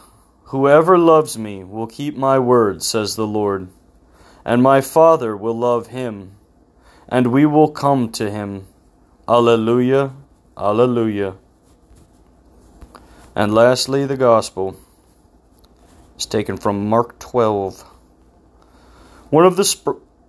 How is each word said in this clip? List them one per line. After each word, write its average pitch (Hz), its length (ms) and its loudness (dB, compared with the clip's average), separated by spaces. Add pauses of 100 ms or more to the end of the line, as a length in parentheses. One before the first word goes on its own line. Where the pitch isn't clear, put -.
(440)
Whoever 151 520 4
loves 160 400 4
me 104 280 -12
will 110 240 -10
keep 143 280 -12
my 135 220 0
word, 117 420 2
says 107 360 -6
the 110 100 -4
Lord, 101 420 -4 (760)
and 120 180 0
my 135 180 4
Father 135 560 2
will 113 220 -6
love 120 300 -2
him, 104 480 -12 (720)
and 127 240 0
we 139 120 4
will 151 280 4
come 139 400 -2
to 107 180 -6
him. 101 380 -10 (580)
Alleluia, 120 840 2 (440)
alleluia. 107 800 -2 (2000)
And 104 160 -2
lastly, 127 540 2
the 135 100 -4
Gospel 110 600 -2 (1400)
is - 100 -12
taken 101 300 -6
from 101 320 -4
Mark 117 300 -2
twelve. 104 640 -4 (1500)
One 156 140 4
of 180 120 4
the 196 100 2
sp-, - 320 -6 (300)